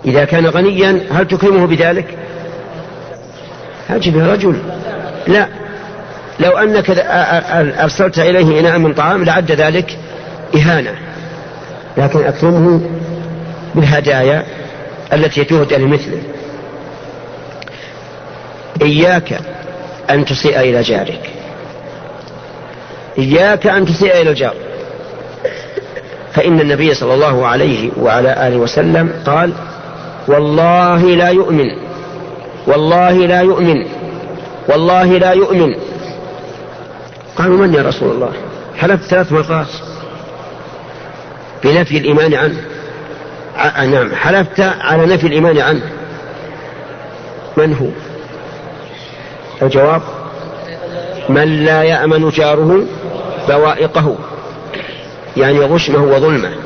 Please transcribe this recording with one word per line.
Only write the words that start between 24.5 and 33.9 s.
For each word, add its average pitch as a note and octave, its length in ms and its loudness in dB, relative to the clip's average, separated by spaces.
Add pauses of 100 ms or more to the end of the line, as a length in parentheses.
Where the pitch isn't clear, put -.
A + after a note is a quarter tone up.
فإن D#3+ 280 4
النبي D3 340 2
صلى B2+ 200 0
الله C3+ 320 2
عليه A#2+ 440 0 (100)
وعلى B2 480 2
آله B2 80 2
وسلم D#3+ 560 2 (140)
قال: E3 260 2 (760)
"والله E3+ 800 4
لا F3 240 6
يؤمن، D#3+ 480 2 (880)
والله E3 460 4
لا F3+ 280 4
يؤمن، E3+ 460 4 (840)